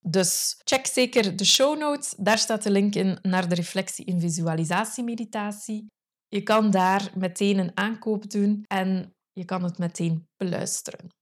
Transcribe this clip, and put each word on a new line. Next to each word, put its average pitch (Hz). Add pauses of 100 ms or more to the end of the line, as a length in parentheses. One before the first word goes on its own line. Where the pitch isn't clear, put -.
Dus -
check 262
zeker 240
de 196
show 285
notes. 294
Daar 208
staat 214
de 214
link 202
in 190
naar 185
de 175
reflectie- 185
en 180
visualisatiemeditatie. 208 (420)
Je 202
kan 214
daar 190
meteen 190
een 175
aankoop 214
doen 208
en 190 (180)
je 185
kan 180
het 175
meteen 170
beluisteren. - (120)